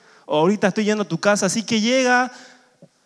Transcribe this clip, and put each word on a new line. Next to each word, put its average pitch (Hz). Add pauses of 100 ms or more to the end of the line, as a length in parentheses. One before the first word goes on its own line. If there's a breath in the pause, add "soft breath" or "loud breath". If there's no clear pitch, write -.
(260 soft breath)
o 151
"Ahorita 190
estoy 214
yendo 208
a 160
tu 170
casa". 202
Así 214
que 220
llega, 247 (760 loud breath)